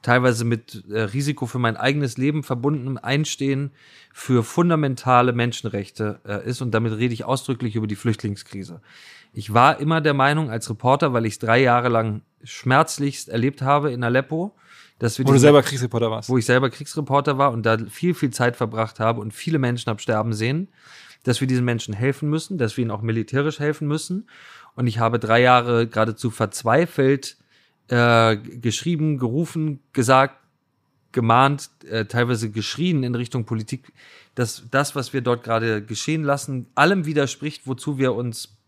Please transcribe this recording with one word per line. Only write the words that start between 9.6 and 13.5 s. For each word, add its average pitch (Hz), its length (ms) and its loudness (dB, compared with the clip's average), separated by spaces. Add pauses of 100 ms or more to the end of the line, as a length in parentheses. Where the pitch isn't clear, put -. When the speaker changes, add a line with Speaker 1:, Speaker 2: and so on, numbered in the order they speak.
Speaker 1:
immer 160 220 0
der 147 140 2
Meinung 143 360 2
als 113 200 -6
Reporter, 131 420 2
weil 117 140 0
ich's 110 120 -4
drei 117 220 2
Jahre 120 300 4
lang 113 320 0 (200)
schmerzlichst 139 880 0
erlebt 123 320 -2